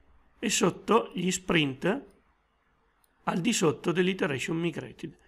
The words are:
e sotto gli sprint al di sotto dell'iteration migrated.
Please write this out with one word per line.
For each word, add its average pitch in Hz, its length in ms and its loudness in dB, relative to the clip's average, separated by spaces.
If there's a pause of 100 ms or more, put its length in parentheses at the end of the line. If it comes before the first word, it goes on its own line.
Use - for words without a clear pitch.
(440)
e 233 60 0
sotto - 640 2
gli 180 160 -2
sprint 165 720 0 (1200)
al - 180 0
di 226 120 2
sotto 170 400 0
dell'iteration 180 600 -2
migrated. 139 640 -6 (120)